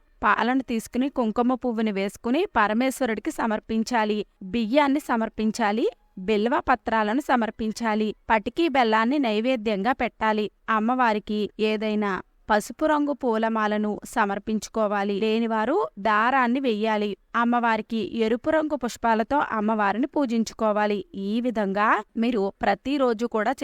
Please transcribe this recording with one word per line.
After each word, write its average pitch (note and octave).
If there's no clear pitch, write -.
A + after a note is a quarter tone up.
పాలను B3
తీసుకుని, B3
కుంకుమ B3
పువ్వుని A3+
వేసుకుని A#3
పరమేశ్వరుడికి A3+
సమర్పించాలి. A3
బియ్యాన్ని A#3+
సమర్పించాలి, A3
బిల్వ G#3+
పత్రాలను A3+
సమర్పించాలి, A3
పటికీ A#3+
బెల్లాన్ని A#3+
నైవేద్యంగా A3
పెట్టాలి. G#3+
అమ్మవారికి A3
ఏదైనా G#3+
పసుపు A3
రంగు D4
పూలమాలను A3
సమర్పించుకోవాలి. G3+
లేనివారు A3
దారాన్ని A#3
వెయ్యాలి. G#3+
అమ్మవారికి A#3
ఎరుపు A3+
రంగు D#4
పుష్పాలతో A3+
అమ్మవారిని G#3+
పూజించుకోవాలి. G#3+
ఈ G3+
విధంగా G#3
మీరు A3+
ప్రతిరోజు A#3+
కూడా A3+